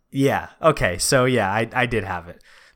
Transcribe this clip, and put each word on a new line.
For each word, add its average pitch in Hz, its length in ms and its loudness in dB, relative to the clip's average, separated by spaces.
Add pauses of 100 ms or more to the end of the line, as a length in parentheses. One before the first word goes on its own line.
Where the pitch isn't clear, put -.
(120)
Yeah. 131 380 0 (120)
Okay. 123 360 2
So 127 280 2
yeah, 113 260 2
I, 113 220 -2
I 123 120 0
did 117 180 -2
have 90 240 -8
it, - 160 -20 (320)